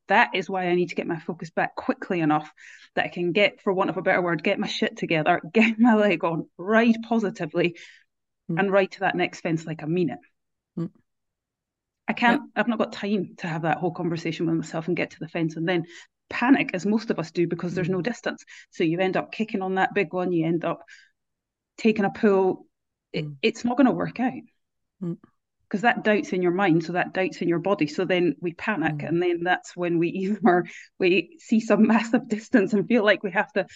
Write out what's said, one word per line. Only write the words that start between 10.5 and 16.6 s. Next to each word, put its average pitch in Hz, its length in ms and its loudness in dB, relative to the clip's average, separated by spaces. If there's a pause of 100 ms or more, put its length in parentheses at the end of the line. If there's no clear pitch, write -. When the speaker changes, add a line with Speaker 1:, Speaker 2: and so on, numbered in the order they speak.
Speaker 2:
Mm. 170 120 -6 (1160)
Speaker 1:
I 220 80 -4
can't, 240 280 2
Speaker 2:
Yeah. - 180 -6
Speaker 1:
I've 214 80 0
not 220 100 -2
got - 140 -2
time 202 460 -4
to - 80 -10
have 160 160 -4
that 160 160 0
whole 165 140 -2
conversation 165 540 -4
with 165 100 0
myself 160 320 -6
and 175 80 0
get - 140 -4
to - 80 -20
the 160 100 -12
fence 165 280 -4
and 165 120 -4
then 170 160 0 (460)
panic, - 440 2